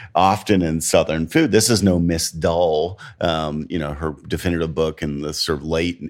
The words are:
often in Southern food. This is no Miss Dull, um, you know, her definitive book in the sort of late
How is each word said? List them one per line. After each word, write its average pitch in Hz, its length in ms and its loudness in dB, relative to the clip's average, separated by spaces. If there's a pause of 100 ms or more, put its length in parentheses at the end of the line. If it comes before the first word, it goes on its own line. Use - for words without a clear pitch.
(140)
often 95 480 4
in 80 200 0
Southern 80 460 2
food. 156 260 2
This 107 160 4
is 110 120 2
no 95 160 4
Miss 85 320 0
Dull, 85 720 0 (220)
um, 80 480 -2
you 87 100 -4
know, 73 140 -4
her 73 240 -6 (100)
definitive 82 480 -2
book 80 260 -2
in 73 200 -4
the 76 120 -6
sort 76 260 -4
of 69 60 -12
late 82 440 -2